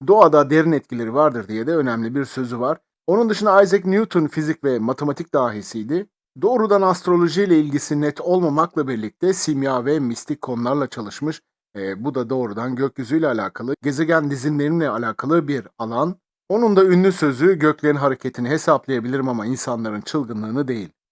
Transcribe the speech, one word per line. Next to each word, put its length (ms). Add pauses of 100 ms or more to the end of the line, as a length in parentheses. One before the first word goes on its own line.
doğada 420
derin 220
etkileri 420
vardır." 340
diye 200
de 80
önemli 400
bir 100
sözü 340
var. 180 (300)
Onun 220
dışında 340
Isaac 220
Newton 420
fizik 360
ve 160
matematik 540
dahisiydi. 720 (340)
Doğrudan 400
astroloji 640
ile 160
ilgisi 420
net 200
olmamakla 680
birlikte 460
simya 520
ve 140
mistik 420
konularla 460
çalışmış. 540 (360)
E, 260
bu 120
da 140
doğrudan 460
gökyüzüyle 520
alakalı, 560
gezegen 480
dizimleriyle 580
alakalı 580
bir 200 (120)
alan. 360 (340)
Onun 260
da 100
ünlü 260
sözü, 480
"Göklerin 360
hareketini 540
hesaplayabilirim 800
ama 160
insanların 560
çılgınlığını 680
değil." 220 (220)